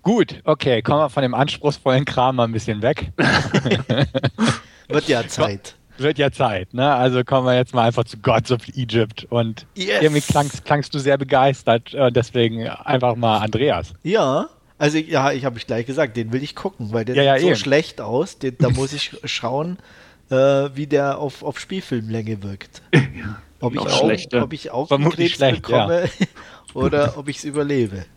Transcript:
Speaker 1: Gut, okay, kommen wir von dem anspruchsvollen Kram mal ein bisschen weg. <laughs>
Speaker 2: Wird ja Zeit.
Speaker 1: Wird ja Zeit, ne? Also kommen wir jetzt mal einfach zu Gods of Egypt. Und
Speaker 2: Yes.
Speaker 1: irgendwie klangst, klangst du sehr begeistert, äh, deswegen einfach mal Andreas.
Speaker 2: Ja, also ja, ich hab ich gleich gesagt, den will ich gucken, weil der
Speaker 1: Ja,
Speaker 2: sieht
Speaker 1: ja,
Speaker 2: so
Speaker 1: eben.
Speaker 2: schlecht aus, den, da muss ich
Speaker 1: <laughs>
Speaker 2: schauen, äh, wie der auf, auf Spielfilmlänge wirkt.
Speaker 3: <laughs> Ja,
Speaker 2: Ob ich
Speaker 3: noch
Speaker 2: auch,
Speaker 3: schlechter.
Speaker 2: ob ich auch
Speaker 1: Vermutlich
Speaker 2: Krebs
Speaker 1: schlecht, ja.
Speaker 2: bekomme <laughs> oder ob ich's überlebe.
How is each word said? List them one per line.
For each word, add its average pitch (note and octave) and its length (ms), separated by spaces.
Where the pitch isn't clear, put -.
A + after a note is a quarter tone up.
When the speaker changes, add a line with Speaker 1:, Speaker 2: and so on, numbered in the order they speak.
Speaker 1:
Gut, G3 420
okay, C3 380
kommen D3+ 180
wir D3+ 100
von C#3+ 120
dem B2 120
anspruchsvollen C#3+ 680
Kram C3 320
mal A#2+ 80
ein A2+ 80
bisschen A2 300
weg. C#3 340
<laughs> - 1700
Speaker 2:
Wird D3 200
ja A#2+ 180
Zeit. - 500
Speaker 1:
Wird D3 220
ja C#3 140
Zeit, G#2 420
ne? C#3 180
Also B2+ 320
kommen B2+ 220
wir B2+ 80
jetzt B2 180
mal A#2 140
einfach A#2 180
zu - 140
Gods A2 320
of A#2+ 240
Egypt. A2+ 560
Und A2+ 340
Speaker 2:
Yes. G3 260
Speaker 1:
irgendwie D3+ 180
klangst, - 440
klangst D3 280
du D3+ 60
sehr C#3 200
begeistert, C3 760
äh, B2+ 160
deswegen A#2 580
einfach B2 480
mal A2+ 220
Andreas. A2 640
Speaker 2:
Ja, F3 460
also D3+ 220
ja, D#3 320
ich C#3 140
hab A#2+ 120
ich - 120
gleich A#2 180
gesagt, C3 300
den A2+ 160
will C3 100
ich - 140
gucken, A#2 360
weil A2+ 120
der B2 100
Speaker 1:
Ja, C#3 80
Speaker 2:
sieht C#3 40
Speaker 1:
ja, C3+ 140
Speaker 2:
so F3 60
Speaker 1:
eben. D3 100
Speaker 2:
schlecht C#3+ 440
aus, A#2+ 400
den, C3 180
da C3 120
muss C3+ 220
ich C#3 280
Speaker 1:
<laughs> - 40
Speaker 2:
schauen, C#3+ 540
äh, C3+ 40
wie C#3+ 140
der C#3 300
auf, C#3 260
auf C#3+ 160
Spielfilmlänge A2+ 840
wirkt. - 440
Speaker 3:
<laughs> - 60
Ja, - 460
Speaker 2:
Ob A#2+ 140
ich - 60
Speaker 3:
noch - 60
Speaker 2:
auch, C3 180
Speaker 3:
schlechter. A#2+ 380
Speaker 2:
ob C3+ 100
ich - 200
auch C3 160
Speaker 1:
Vermutlich D#3+ 500
Speaker 2:
Krebs C3+ 240
Speaker 1:
schlecht, - 80
ja. A#2 160
Speaker 2:
bekomme E3+ 220
<laughs> - 340
oder C#3+ 420
ob C#3+ 120
ich's - 160
überlebe. C#3 600